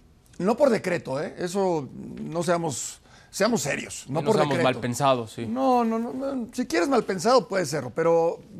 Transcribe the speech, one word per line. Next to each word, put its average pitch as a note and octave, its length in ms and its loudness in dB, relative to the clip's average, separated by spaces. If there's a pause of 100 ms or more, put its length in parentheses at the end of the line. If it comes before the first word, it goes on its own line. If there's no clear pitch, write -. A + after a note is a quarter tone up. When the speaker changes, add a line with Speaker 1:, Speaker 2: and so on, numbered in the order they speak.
(400)
Speaker 1:
no G#3 180 2
por C#4+ 140 6
decreto, D#3+ 500 -2
¿eh? F#3+ 180 -8
Eso F3 500 -2 (320)
no D3+ 220 -4
seamos, E3 580 -2 (300)
seamos G#3 320 0
serios, C#3 440 -6
no D3 140 -2
Speaker 2:
No C#3+ 40 -2
Speaker 1:
por - 100 4
Speaker 2:
seamos D3 220 4
Speaker 1:
decreto. E3 60 2 (120)
Speaker 2:
mal A#2+ 40 -10
pensados, B2 540 0
sí. A#2 140 -8
Speaker 1:
No, B3 360 2
no, A3+ 160 0
no, A#3+ 140 -6
no, C4 400 -6
si B3 140 -4
quieres E4+ 200 2
mal B3+ 160 2
pensado G#3 440 2
puede F#3 180 0
serlo, C3 280 -4
pero E3 460 2 (200)